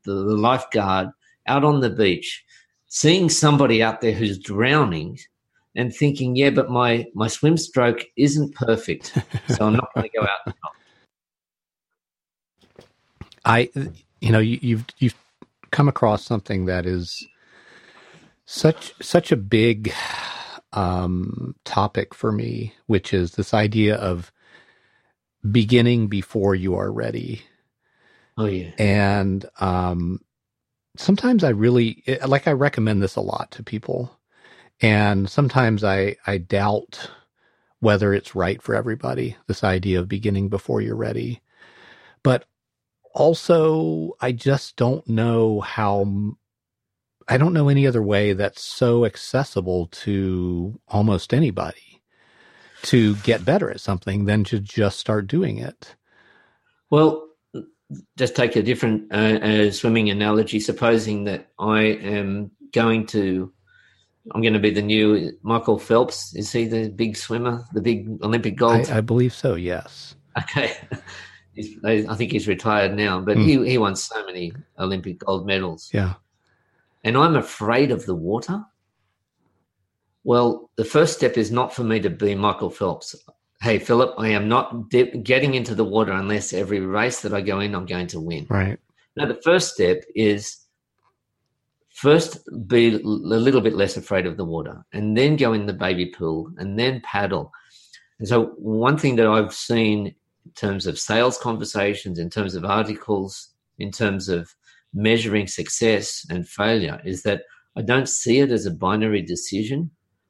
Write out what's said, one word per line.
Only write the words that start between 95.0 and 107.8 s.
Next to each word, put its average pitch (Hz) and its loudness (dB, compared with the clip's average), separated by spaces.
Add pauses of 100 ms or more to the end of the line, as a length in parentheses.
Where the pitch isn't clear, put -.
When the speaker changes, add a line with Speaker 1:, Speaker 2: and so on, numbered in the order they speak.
Speaker 1:
then 143 4
go 123 2
in 104 -2
the 101 -4
baby 90 -2
pool, 82 -6
and 98 -8
then 127 0
paddle. 95 -4 (680)
And 98 -10
so 113 2 (120)
one 113 0
thing 135 2
that 113 4
I've 107 2
seen 107 0 (300)
in - -20
terms 98 -6
of 82 -6
sales 120 0
conversations, 104 -4
in 85 -6
terms 95 -4
of 87 -8
articles, 101 -4 (300)
in 98 -8
terms 95 -2
of 85 -4 (400)
measuring 107 2
success - -2
and 87 -6
failure, 104 -2
is 92 -8
that 101 -2 (340)
I 117 -6